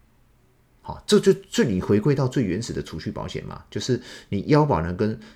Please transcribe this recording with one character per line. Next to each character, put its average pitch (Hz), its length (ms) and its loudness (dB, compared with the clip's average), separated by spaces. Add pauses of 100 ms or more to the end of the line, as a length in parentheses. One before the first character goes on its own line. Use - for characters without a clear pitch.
(800)
好， - 260 -14
这 214 120 6
就， 190 140 4 (180)
这 - 140 2
里 113 160 0
回 - 180 4
归 143 160 2
到 131 140 0
最 131 160 0
原 92 180 -2
始 - 80 -8
的 80 120 -6
储 - 180 -10
蓄 110 100 -6
保 - 160 -8
险 - 200 -8
嘛， - 240 -14
就 - 100 -6
是 120 180 0 (300)
你 101 200 -4
腰 147 180 6
保 87 140 2
人 85 160 -2
跟 110 220 -2 (180)